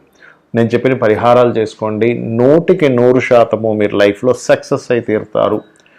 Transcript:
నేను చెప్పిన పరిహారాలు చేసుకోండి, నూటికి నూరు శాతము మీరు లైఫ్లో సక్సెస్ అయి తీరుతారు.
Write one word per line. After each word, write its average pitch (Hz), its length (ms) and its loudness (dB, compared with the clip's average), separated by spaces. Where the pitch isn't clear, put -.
నేను 117 140 0
చెప్పిన 117 260 0
పరిహారాలు 117 580 2
చేసుకోండి, 110 680 -4
నూటికి 139 680 2
నూరు 123 320 2
శాతము 113 520 0
మీరు 104 240 -2
లైఫ్లో 104 380 0
సక్సెస్ - 580 -4
అయి 117 80 0
తీరుతారు. 107 640 -4